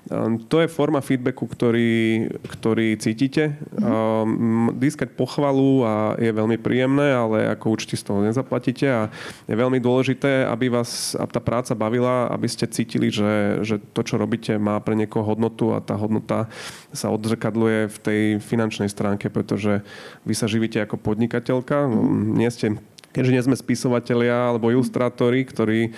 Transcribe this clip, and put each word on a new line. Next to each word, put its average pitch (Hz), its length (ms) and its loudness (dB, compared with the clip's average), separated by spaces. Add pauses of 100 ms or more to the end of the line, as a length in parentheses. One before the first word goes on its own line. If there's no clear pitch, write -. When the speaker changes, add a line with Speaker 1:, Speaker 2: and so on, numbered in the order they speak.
Speaker 1:
Ehm, 113 400 -2
to 160 160 4
je 160 80 0
forma 147 320 0
feedbacku, 127 440 -2
ktorý, 113 800 2 (200)
ktorý 110 480 0
cítite. 135 600 0 (200)
Mhm. 214 80 0
Ehm, 110 840 2 (120)
získať 139 340 -2
pochvalu 135 720 2
a 110 100 2 (220)
je 113 160 2
veľmi 110 280 2
príjemné, 131 520 2
ale 110 400 2
ako 110 240 0
účty - 240 -4
z - 80 -10
toho 101 160 2
nezaplatíte 123 640 0
a 120 140 2 (440)
je 110 100 -4
veľmi 127 280 2
dôležité, 131 640 2
aby 117 240 0
vás, - 480 -2
aby - 120 -4
tá - 120 -2
práca 120 320 -2
bavila, 123 560 0
aby 110 160 -2
ste - 200 -4
cítili, 117 440 -2
že, 104 500 0
že 107 140 -2 (160)
to, 117 100 -2
čo 117 140 -4
robíte, 107 400 -2
má 104 240 0
pre 110 160 -2
niekoho 107 320 0
hodnotu 113 480 0
a 107 80 -4
tá 107 160 -4
hodnota 110 480 -2 (480)
sa 104 160 -2
odzrkadluje 110 800 0
v - 80 -14
tej 107 220 0 (180)
finančnej 107 480 -2
stránke, 101 400 -2
pretože 104 560 -2 (400)
vy 110 100 -2
sa 113 140 -2
živíte 113 320 0
ako 107 160 -4
podnikateľka, 120 920 -2
Speaker 2:
Mhm. 107 520 0
Speaker 1:
nie 113 100 2
ste, 110 300 -2 (380)
keďže 127 160 2
nie 127 160 4
sme 131 80 4
spisovatelia 120 960 0
alebo 117 160 0
ilustrátori, 123 720 2
ktorí 113 560 0